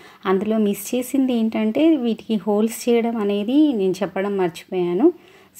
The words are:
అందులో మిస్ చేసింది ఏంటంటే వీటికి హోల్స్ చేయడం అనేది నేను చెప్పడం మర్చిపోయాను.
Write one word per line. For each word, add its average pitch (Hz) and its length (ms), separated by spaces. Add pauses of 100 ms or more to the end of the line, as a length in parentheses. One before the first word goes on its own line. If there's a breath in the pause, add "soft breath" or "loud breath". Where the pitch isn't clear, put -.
(260 loud breath)
అందులో 214 320
మిస్ 202 360
చేసింది 254 400
ఏంటంటే 226 640
వీటికి 226 400
హోల్స్ 214 520
చేయడం 233 280
అనేది 220 560
నేను 190 200
చెప్పడం 196 440
మర్చిపోయాను. 180 760 (480 loud breath)